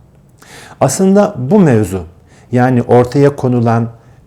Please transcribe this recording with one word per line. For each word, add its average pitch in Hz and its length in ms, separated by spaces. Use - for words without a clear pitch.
Aslında 190 560
bu 139 220
mevzu, 107 440
yani 123 300
ortaya 123 540
konulan 117 540